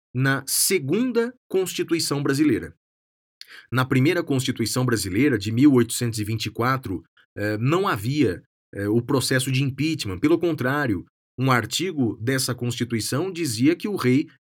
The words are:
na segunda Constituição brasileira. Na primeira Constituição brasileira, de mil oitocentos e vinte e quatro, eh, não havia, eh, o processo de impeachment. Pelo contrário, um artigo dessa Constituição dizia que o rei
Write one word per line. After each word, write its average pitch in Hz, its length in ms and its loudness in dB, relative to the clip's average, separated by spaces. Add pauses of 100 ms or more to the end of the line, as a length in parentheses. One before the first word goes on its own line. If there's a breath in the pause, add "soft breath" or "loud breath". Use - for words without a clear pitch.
(120)
na 135 360 0
segunda 220 840 0 (160)
Constituição 170 720 -2
brasileira. 139 540 0 (960 loud breath)
Na 127 140 0
primeira 151 400 2
Constituição 127 600 -2
brasileira, 113 540 0
de 104 140 -6
mil 135 220 6
oitocentos 117 440 2
e 107 60 -2
vinte 110 220 -4
e 107 40 -6
quatro, 117 540 -4 (320 soft breath)
eh, 104 220 -2
não 160 280 2
havia, 120 560 0 (320)
eh, 101 140 -4
o 117 120 2
processo 131 520 0
de 131 100 2
impeachment. 139 560 -4
Pelo 160 200 4
contrário, 139 680 0 (320)
um 131 120 2
artigo 127 720 0
dessa 131 340 -2
Constituição 123 800 -4
dizia 151 440 2
que 196 100 -8
o 208 80 -4
rei 131 320 2 (180 loud breath)